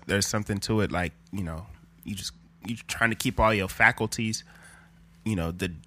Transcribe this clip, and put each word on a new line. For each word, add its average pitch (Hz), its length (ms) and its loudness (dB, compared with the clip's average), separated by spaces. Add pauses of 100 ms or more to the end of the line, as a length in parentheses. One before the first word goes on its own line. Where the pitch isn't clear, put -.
there's 98 200 2
something 107 360 -2
to 110 180 0
it. 95 100 2
Like, 85 220 -2 (220)
you 98 100 -4
know, 82 220 -8 (400)
you 101 100 -6
just, 95 160 -8 (340)
you're 113 120 -6 (100)
trying - 220 2
to 110 80 0
keep - 240 0
all 110 120 6
your 98 140 2
faculties. 110 800 2 (800)
You 110 100 0
know, 82 160 0
the, 90 220 -4 (140)